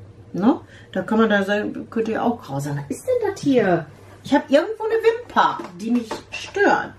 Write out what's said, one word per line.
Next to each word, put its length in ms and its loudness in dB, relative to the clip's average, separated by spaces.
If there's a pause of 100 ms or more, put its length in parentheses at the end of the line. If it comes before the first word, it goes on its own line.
(340)
ne? 280 2 (300)
Da 100 -4
kann 180 0
man 100 4
da 140 4
sagen, 460 -4
könnte 220 -2
ja 100 -4
auch 200 -2
grau 180 -8
sein. 180 -4
Was 200 -8
ist 100 -20
denn 240 0
das 100 -8
hier? 460 2 (360)
Ich 100 -4
habe 160 4
irgendwo 340 2
eine 100 -2
Wimper, 640 2 (220)
die 120 -4
mich 180 0 (200)
stört, 680 0